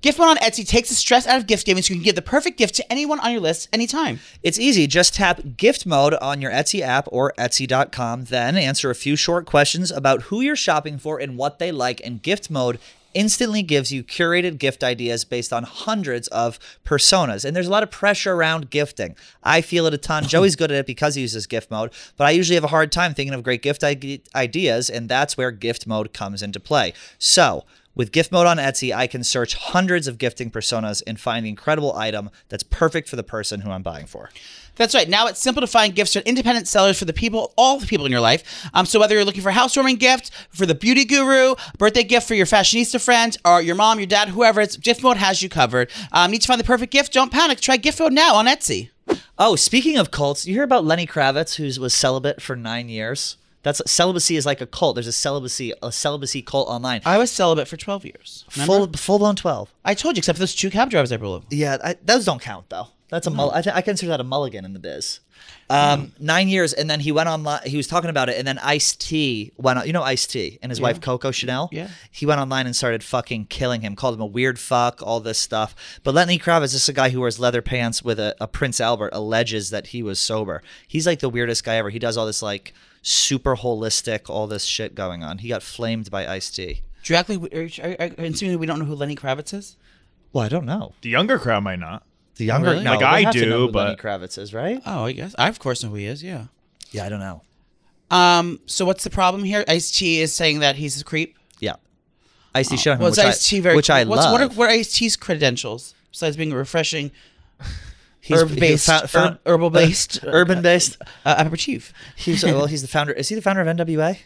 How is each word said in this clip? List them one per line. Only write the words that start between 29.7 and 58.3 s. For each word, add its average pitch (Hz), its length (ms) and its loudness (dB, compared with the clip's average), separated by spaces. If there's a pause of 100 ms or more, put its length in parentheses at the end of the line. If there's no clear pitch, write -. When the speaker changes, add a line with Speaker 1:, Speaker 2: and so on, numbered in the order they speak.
Speaker 2:
of 123 100 -8
gifting 123 320 -4
personas 110 560 -4
and 107 140 -8
find 117 260 -4
the 110 40 -6
incredible 147 480 -2
item 107 320 -4 (180)
that's - 160 -10
perfect 160 460 -2
for 127 80 -8
the 113 60 -6
person 107 360 -8
who 101 120 -8
I'm 92 120 -8
buying 80 220 -10
for. - 240 -18 (480)
Speaker 1:
That's 233 180 2
right. 202 140 4
Now 214 180 2
it's 185 140 -6
simple 254 200 0
to 247 60 -2
find 214 260 4
gifts 196 200 0
from 196 100 0
independent 240 420 0
sellers 196 320 4
for - 60 -6
the 165 80 -6
people, 220 460 -2
all 262 200 6
the 233 80 -8
people 175 200 -2
in 135 60 0
your 123 100 2
life. 117 520 2
Um, 185 120 4
so 208 160 4
whether 214 120 6
you're 208 120 4
looking 196 180 -4
for 196 60 2
a 190 40 0
housewarming 254 440 2
gift, 254 340 2 (180)
for 185 160 -2
the 160 80 2
beauty 240 300 4
guru, 262 520 4 (220)
birthday 214 280 4
gift 226 200 2
for 226 100 0
your 190 100 6
fashionista 220 580 4
friend, 233 400 4
or 175 180 8
your 165 140 0
mom, 214 240 4
your 196 80 -4
dad, 202 220 2
whoever, 214 320 4
it's, 208 160 -2
gift 233 260 0
mode 247 140 4
has 190 260 0
you 185 60 -6
covered. 127 420 2 (220)
Um, 175 180 6
need 220 100 0
to - 60 0
find 247 120 4
the - 40 -2
perfect 240 300 2
gift? 277 180 2
Don't 262 200 2
panic. 294 280 2
Try 262 160 2
gift 262 240 0
mode 320 140 4
now 302 220 6
on 214 100 4
Etsy. 170 440 0 (480)
Speaker 2:
Oh, 196 200 4
speaking 294 400 4
of 185 120 2
cults, 143 380 -2
you 185 60 -2
hear 254 100 2
about 247 220 4
Lenny 165 200 2
Kravitz, 147 500 0
who 135 260 -6
was 127 120 -2
celibate 135 480 0
for 131 140 -8
nine 120 320 -8
years? 113 480 -8 (280)
That's, 147 220 -2
celibacy 175 520 2
is 139 80 0
like 139 160 -2
a 127 40 -10
cult. 135 300 0
There's 120 100 -6
a 117 60 -8
celibacy, 131 600 -4 (100)
a 117 80 -8
celibacy 139 500 -6
cult - 280 -2
online. 120 360 -4
Speaker 1:
I 180 140 4
was 240 100 2
celibate 240 380 2
for 165 100 -14
twelve 196 280 -8
years. - 400 -20 (100)